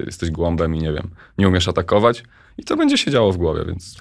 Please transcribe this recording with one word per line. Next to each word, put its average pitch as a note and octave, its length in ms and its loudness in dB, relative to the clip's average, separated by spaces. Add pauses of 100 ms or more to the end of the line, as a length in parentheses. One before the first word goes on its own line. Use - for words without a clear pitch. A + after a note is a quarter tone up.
jesteś - 260 -6
głąbem E2 440 -2
i D#2+ 40 -4
nie D#2+ 140 -2
wiem, - 160 -8 (280)
nie G2 100 4
umiesz F#2 200 2
atakować. G#2 560 2 (340)
I - 60 -14
to E4+ 140 -2
będzie D4 200 2
się - 140 -2
działo A2+ 200 4
w F2+ 60 -2
głowie, D#2 280 -2
więc - 360 -12